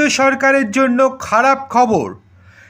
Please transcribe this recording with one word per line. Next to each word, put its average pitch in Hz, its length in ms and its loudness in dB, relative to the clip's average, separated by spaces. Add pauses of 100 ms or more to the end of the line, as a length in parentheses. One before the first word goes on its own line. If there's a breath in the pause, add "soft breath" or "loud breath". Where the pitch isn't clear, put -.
(120)
সরকারের 269 600 0
জন্য 254 280 0 (200)
খারাপ 262 400 0 (100)
খবর। 220 380 0 (640 soft breath)